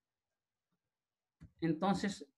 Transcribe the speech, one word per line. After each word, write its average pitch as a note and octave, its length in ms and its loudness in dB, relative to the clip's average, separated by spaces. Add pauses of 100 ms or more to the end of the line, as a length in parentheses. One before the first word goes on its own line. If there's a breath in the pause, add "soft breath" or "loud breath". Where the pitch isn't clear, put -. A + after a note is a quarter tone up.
(1600)
entonces F#3+ 680 0 (100)